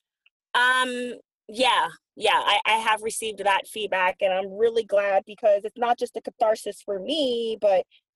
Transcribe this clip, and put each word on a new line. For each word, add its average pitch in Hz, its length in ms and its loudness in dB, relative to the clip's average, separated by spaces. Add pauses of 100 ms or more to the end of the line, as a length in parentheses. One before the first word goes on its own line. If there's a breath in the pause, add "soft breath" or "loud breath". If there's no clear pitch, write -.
(540)
Um, 247 640 0 (320)
yeah, 214 400 0 (280)
yeah, 185 280 2
I, 202 220 2
I 214 80 2
have 220 300 0
received 220 400 -6
that 196 240 0
feedback, 190 540 -2
and 190 120 2
I'm 190 240 -4
really 226 260 2
glad 202 420 2
because 202 380 0
it's 220 140 -10
not 240 220 0
just - 180 -6
a 226 40 -10
catharsis 220 640 -2
for 202 160 -6
me, 233 640 -2
but 196 240 2 (300 soft breath)